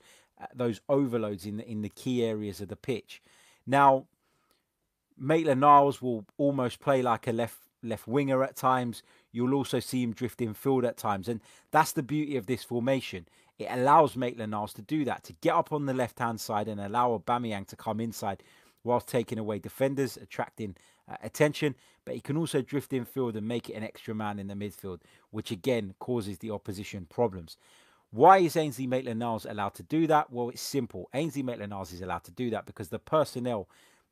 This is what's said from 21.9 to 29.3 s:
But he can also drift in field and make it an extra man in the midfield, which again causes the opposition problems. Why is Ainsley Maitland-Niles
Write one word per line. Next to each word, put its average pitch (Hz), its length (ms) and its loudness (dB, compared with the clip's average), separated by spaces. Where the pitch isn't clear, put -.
But 127 100 -8
he 123 60 -10
can 139 160 -4
also 156 240 0
drift 135 320 -4
in 123 120 -2
field 120 300 -4
and 107 120 -6
make 120 220 -4
it - 40 -10
an 110 100 -8
extra - 300 -10
man 107 260 -4
in 98 80 -8
the 101 60 -10
midfield, 101 480 -10
which 110 200 -8
again 107 480 -2
causes 104 380 -4
the 110 140 -10
opposition 101 580 -10
problems. 92 480 -2
Why 165 260 10
is 175 180 2
Ainsley 135 320 -2
Maitland-Niles 120 580 -4